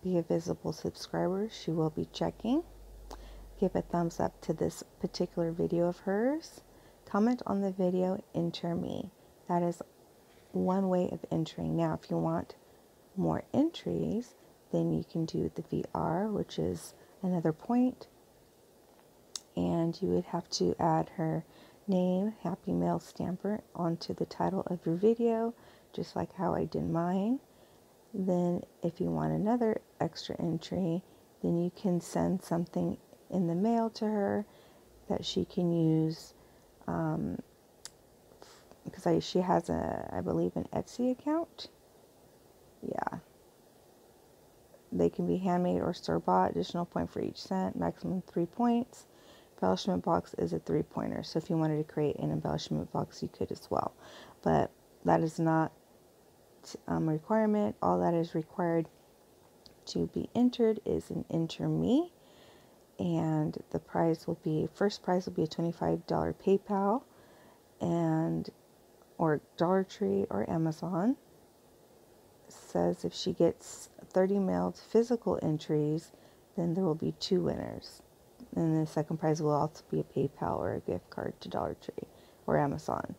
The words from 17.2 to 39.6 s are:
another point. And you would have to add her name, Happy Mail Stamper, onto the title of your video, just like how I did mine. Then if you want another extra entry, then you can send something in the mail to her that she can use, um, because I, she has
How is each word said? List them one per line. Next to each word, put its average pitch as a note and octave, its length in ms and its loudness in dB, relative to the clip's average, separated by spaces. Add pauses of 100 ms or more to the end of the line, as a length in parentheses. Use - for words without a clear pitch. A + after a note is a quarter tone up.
another E3+ 280 2
point. B3 540 0 (1500)
And E3+ 440 2
you F3+ 100 0
would F3+ 160 4
have F3 260 -4
to F3 280 2
add D#3+ 360 4
her D#3+ 280 -2 (440)
name, F#3 560 2
Happy F#3 300 -6
Mail F3 260 2
Stamper, - 600 -4 (120)
onto E3+ 400 -4
the E3+ 140 -2
title F3 400 -2
of F3 180 -4
your E3 120 2
video, A3+ 580 2 (380)
just - 220 -6
like - 180 -4
how F3 200 0
I E3+ 120 0
did D#3 220 -4
mine. F#3 520 0 (760)
Then F3+ 480 2 (220)
if E3+ 180 -2
you E3+ 60 0
want D#3 260 0
another A3 480 2 (180)
extra - 400 -4
entry, E3+ 640 0 (400)
then E3+ 160 2
you F3 180 0
can F3 240 0
send E3+ 440 0
something E3+ 540 -2 (320)
in F3+ 180 0
the E3+ 80 0
mail A3+ 340 2
to A3 160 -6
her G#3 400 0 (640)
that F#3+ 160 -2
she - 180 -2
can F3 300 0
use, D#3+ 600 2 (540)
um, D#3+ 500 -2 (1500)
because - 200 -10
I, E3 140 6
she E3+ 200 0
has F3 300 2